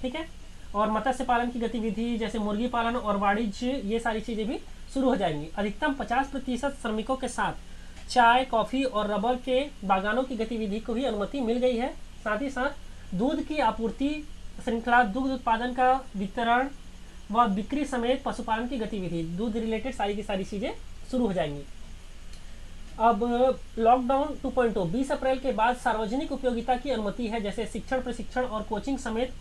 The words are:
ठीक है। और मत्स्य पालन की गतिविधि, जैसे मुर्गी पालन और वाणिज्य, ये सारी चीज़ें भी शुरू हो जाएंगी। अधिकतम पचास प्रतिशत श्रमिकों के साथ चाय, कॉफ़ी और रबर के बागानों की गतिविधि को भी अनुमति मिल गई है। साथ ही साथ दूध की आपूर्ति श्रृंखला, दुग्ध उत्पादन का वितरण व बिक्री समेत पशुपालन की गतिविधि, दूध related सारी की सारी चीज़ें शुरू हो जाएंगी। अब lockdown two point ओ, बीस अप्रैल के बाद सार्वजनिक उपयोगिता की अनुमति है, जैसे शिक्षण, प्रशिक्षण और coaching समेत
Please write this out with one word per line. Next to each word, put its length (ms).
ठीक 120
है। 140
और 160
मत्स्य 340
पालन 260
की 80
गतिविधि, 600
जैसे 200
मुर्गी 300
पालन 280
और 200
वाणिज्य, 680
ये 160
सारी 200
चीज़ें 280
भी 100
शुरू 140
हो 80
जाएंगी। 400
अधिकतम 380
पचास 340
प्रतिशत 540
श्रमिकों 340
के 120
साथ 240
चाय, 340
कॉफ़ी 400
और 220
रबर 300
के 340
बागानों 380
की 140
गतिविधि 440
को 140
भी 100
अनुमति 360
मिल 180
गई 180
है। 180
साथ 480
ही 80
साथ 200
दूध 280
की 160
आपूर्ति 680
श्रृंखला, 380
दुग्ध 300
उत्पादन 420
का 300
वितरण 520
व 140
बिक्री 380
समेत 400
पशुपालन 440
की 100
गतिविधि, 440
दूध 340
related 380
सारी 220
की 60
सारी 220
चीज़ें 300
शुरू 160
हो 60
जाएंगी। 300
अब 240
lockdown 640
two 80
point 260
ओ, 80
बीस 280
अप्रैल 260
के 140
बाद 240
सार्वजनिक 560
उपयोगिता 440
की 140
अनुमति 360
है, 140
जैसे 260
शिक्षण, 360
प्रशिक्षण 400
और 200
coaching 360
समेत 420